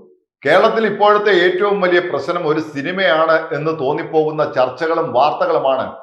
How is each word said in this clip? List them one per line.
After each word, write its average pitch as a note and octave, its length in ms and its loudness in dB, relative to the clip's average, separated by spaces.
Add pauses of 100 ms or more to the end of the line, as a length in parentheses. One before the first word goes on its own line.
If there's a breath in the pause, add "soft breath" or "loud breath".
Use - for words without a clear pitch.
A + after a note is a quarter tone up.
(460)
കേരളത്തിൽ G#3 460 2
ഇപ്പോഴത്തെ G#3 420 2 (100)
ഏറ്റവും G3 400 0
വലിയ F3 160 2 (120)
പ്രശ്നം E3+ 400 -4
ഒരു D#3 200 -2
സിനിമയാണ് D#3+ 680 0 (200)
എന്ന് D#3 240 -4
തോന്നിപ്പോകുന്ന D3+ 640 -2 (100)
ചർച്ചകളും D#3+ 520 -2 (100)
വാർത്തകളുമാണ് C#3 680 0 (180)